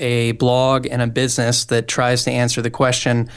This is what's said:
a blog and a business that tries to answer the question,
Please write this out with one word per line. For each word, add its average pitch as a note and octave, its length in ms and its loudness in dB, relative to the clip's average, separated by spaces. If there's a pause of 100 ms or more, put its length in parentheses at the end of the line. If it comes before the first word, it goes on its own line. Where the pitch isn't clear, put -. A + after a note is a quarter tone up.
a A#2+ 320 0
blog C3 540 2
and B2 160 -2
a A#2+ 40 0
business A#2+ 600 0
that A#2 220 0
tries B2 360 0
to B2+ 60 -2
answer B2 320 0
the A#2 80 -2
question, B2 680 0